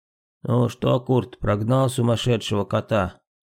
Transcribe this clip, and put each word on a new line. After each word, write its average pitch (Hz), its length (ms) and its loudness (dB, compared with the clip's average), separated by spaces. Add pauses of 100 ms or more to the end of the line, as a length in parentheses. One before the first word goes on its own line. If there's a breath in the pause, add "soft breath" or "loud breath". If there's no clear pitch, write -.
(440)
«Ну 120 260 0
что, 127 320 0
Курт, 127 380 -2
прогнал 117 500 0
сумасшедшего 117 760 0
кота?» — 104 580 -2 (220)